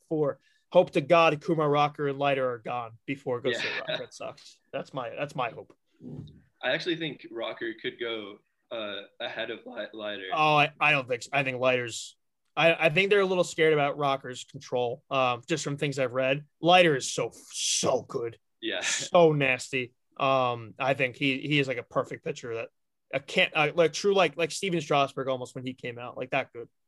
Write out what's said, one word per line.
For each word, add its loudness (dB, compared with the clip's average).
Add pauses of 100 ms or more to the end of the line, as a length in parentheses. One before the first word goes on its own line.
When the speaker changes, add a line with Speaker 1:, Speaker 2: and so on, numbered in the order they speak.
Speaker 1:
four. 0 (320)
Hope 6
to 2
God 6
Kumar 2
Rocker 2
and -4
Leiter 0
are -6
gone -8 (140)
before -4
it -10
goes 0
to -4
the -6
Speaker 2:
Yeah. -4
Speaker 1:
Red -12
Sox. -14 (160)
That's -10
my, -8
that's -6
my -4
hope. -16 (880)
Speaker 2:
I -2
actually -2
think -8
Rocker -8
could -8
go, -8 (320)
uh, -8 (200)
ahead -6
of -10
Li-, -10
Leiter. -8 (100)
Speaker 1:
Oh, 2
I, 4
I 2
don't 0
think -4
so. -14
I 0
think -4
Leiter's, -2 (400)
I, 6
I 2
think 2
they're 6
a 4
little 2
scared 2
about 2
Rocker's -2
control, -4
um, 2
just -2
from -4
things -2
I've 0
read. 0 (160)
Leiter 8
is -4
so, -4 (200)
so -2
good. -6 (240)
Speaker 2:
Yeah. -4
Speaker 1:
So 4
nasty. -2 (260)
Um, 0
I 2
think -2
he, 0
he 0
is, 2
like, -4
a -6
perfect -4
pitcher -8
that -8 (440)
a -2
can't, 0
uh, 2
like, 4
true, 0
like, 2
like -2
Steven -4
Strasburg 0
almost -6
when -10
he -6
came -10
out, -14
like, -8
that -2
good. -14 (180)